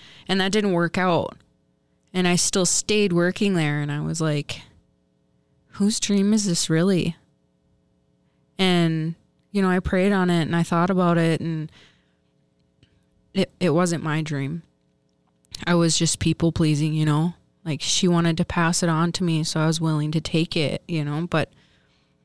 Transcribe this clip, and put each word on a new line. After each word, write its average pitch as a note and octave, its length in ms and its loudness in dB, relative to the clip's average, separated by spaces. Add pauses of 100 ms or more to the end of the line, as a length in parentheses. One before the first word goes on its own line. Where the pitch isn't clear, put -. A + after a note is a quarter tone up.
(280)
and G3 120 0
that F#3+ 120 -2
didn't G#3 200 0
work E3+ 240 0
out. F3+ 400 0 (760)
And F3+ 160 2
I F3 80 4
still F3+ 300 0
stayed G#3 460 0
working F3+ 420 0
there, D3 260 0
and D3 100 -4
I D3 100 -4
was D#3+ 200 -4
like, D3+ 420 -4 (1080)
"Whose G#3 260 -2
dream G3+ 340 0
is G#3+ 140 0
this E3+ 240 -2
really?" E3+ 460 0 (1400)
And, E3+ 580 2 (340)
you G3+ 100 -2
know, F#3 80 2
I F#3 120 2
prayed F#3+ 320 2
on F#3 180 2
it, E3+ 120 4
and E3 120 -2
I E3+ 80 2
thought E3+ 280 0
about F3 280 2
it, E3 220 2
and D#3+ 300 -6 (1600)
it, F#3+ 240 0
it F3+ 120 2
wasn't E3 340 2
my D#3 180 -2
dream. D3+ 400 -6 (1040)
I F3 80 2
was E3+ 240 2
just E3 220 0
people E3 320 0
pleasing, D3+ 420 0
you D#3 100 0
know? D#3 300 0 (300)
Like, D3+ 180 -6
she - 240 0
wanted E3+ 300 2
to E3+ 80 0
pass E3+ 380 0
it F3 60 2
on E3 240 2
to F#3 120 -4
me, D#3+ 180 0
so D#3+ 180 -4
I D#3 60 2
was D#3+ 140 0
willing D#3 320 -2
to D#3+ 80 0
take E3 360 -2
it, D3 300 -2
you D#3+ 180 -4
know? D3+ 240 -4
But, D#3 220 -2 (760)